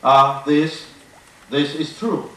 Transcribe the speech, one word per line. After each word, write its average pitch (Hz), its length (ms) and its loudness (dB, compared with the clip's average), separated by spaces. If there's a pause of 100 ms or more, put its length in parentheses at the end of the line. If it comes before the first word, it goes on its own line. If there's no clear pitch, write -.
uh, 139 420 4
this, 151 420 0 (640)
this 143 240 -2
is 156 240 -8
true. 202 380 -6